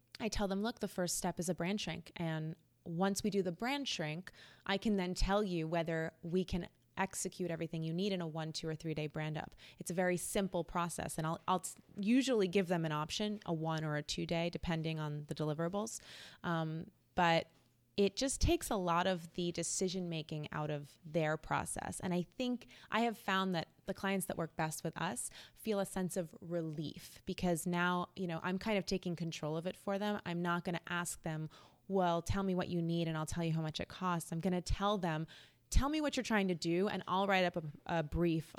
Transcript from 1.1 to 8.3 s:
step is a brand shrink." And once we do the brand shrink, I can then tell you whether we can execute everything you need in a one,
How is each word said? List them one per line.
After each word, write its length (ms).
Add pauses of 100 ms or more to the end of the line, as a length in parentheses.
step 240
is 80
a 60
brand 260
shrink." 360
And 400 (320)
once 360
we 60
do 140
the 80
brand 360
shrink, 440 (340)
I 120
can 200
then 160
tell 300
you 240
whether 460 (100)
we 200
can 240 (300)
execute 540
everything 320
you 100
need 180
in 100
a 60
one, 240